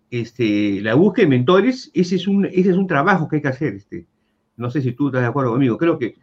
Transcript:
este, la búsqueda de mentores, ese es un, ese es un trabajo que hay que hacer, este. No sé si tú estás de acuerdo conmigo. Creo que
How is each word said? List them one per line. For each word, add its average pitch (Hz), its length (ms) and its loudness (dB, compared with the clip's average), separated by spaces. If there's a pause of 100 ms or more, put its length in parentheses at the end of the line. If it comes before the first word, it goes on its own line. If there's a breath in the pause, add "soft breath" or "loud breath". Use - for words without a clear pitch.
este, 104 720 -2
la 110 120 0
búsqueda 196 300 4
de 147 60 4
mentores, 185 640 2
ese 175 220 0
es 180 140 -4
un, 196 180 2
ese 185 240 0
es 175 60 2
un 190 100 0
trabajo 160 420 0
que 156 80 -2
hay 147 60 -4
que 143 60 -4
hacer, 127 260 -4
este. 95 320 -16 (500)
No 120 140 -6
sé 147 100 -4
si 123 120 -2
tú 143 160 -2
estás 127 140 -2
de 123 40 0
acuerdo 123 240 -2
conmigo. 120 260 2
Creo 165 220 0
que 110 240 -6